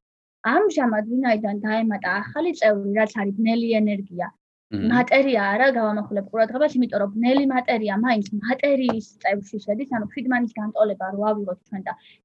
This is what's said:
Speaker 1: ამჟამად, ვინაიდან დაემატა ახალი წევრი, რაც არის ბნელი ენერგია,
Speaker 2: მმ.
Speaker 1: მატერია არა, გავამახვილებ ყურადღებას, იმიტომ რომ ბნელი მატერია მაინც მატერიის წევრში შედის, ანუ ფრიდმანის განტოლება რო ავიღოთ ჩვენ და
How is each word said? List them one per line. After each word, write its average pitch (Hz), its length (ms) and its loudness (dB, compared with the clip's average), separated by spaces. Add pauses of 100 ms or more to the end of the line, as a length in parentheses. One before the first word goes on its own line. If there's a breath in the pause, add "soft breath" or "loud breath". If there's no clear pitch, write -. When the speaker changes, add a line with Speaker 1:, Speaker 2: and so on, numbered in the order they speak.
(440)
Speaker 1:
ამჟამად, 262 600 2
ვინაიდან 226 520 0
დაემატა 214 540 -2
ახალი 294 400 -4
წევრი, 208 400 2
რაც 214 200 0
არის 202 220 -2
ბნელი 226 380 0
ენერგია, 202 560 -2 (440)
Speaker 2:
მმ. 196 120 -2
Speaker 1:
მატერია 247 600 4
არა, 208 240 2
გავამახვილებ 208 580 0
ყურადღებას, 233 480 0
იმიტომ 247 260 0
რომ 202 100 -2
ბნელი 247 340 2
მატერია 247 520 0
მაინც 220 380 0
მატერიის 247 720 0 (100)
წევრში 202 420 -4
შედის, 214 320 -6
ანუ 220 160 -4
ფრიდმანის 247 480 -2
განტოლება 208 540 -2
რო 196 160 -4
ავიღოთ 208 360 -2
ჩვენ 190 220 -10
და 180 120 -8 (300 soft breath)